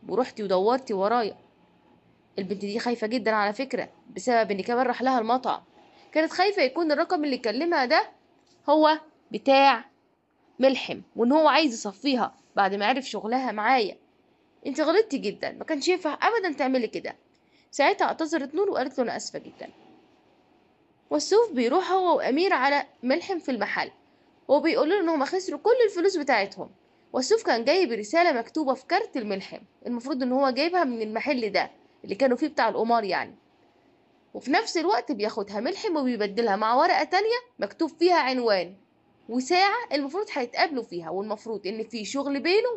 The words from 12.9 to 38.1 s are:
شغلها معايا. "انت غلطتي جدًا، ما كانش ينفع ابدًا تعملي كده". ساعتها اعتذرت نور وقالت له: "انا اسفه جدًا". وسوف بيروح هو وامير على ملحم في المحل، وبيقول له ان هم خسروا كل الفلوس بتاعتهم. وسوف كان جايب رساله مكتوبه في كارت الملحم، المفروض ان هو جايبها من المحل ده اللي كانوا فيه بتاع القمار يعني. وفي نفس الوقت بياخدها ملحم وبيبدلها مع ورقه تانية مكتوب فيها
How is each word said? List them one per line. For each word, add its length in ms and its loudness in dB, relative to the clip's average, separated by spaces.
شغلها 420 -4
معايا. 460 0
"انت 140 -4
غلطتي 360 2
جدًا، 340 -6
ما 120 -14
كانش 240 -4
ينفع 340 0
ابدًا 360 0
تعملي 300 0
كده". 280 -10
ساعتها 340 2
اعتذرت 500 -2
نور 140 0
وقالت 280 -4
له: 60 0
"انا 140 -6
اسفه 220 -10
جدًا". 300 -18
وسوف 420 2
بيروح 400 0
هو 260 4
وامير 360 0
على 320 2
ملحم 360 -2
في 120 -6
المحل، 400 -4
وبيقول 420 2
له 100 2
ان 100 0
هم 160 0
خسروا 340 -6
كل 160 4
الفلوس 320 0
بتاعتهم. 520 -2
وسوف 300 2
كان 220 0
جايب 260 2
رساله 400 2
مكتوبه 420 -2
في 120 -10
كارت 320 -2
الملحم، 420 -8
المفروض 360 -6
ان 80 -2
هو 180 2
جايبها 340 0
من 180 -4
المحل 500 -4
ده 200 -2
اللي 120 -8
كانوا 220 2
فيه 100 -2
بتاع 220 0
القمار 340 0
يعني. 320 -4
وفي 180 -6
نفس 260 0
الوقت 340 0
بياخدها 480 -4
ملحم 380 -4
وبيبدلها 580 0
مع 200 2
ورقه 280 4
تانية 320 0
مكتوب 300 -4
فيها 260 2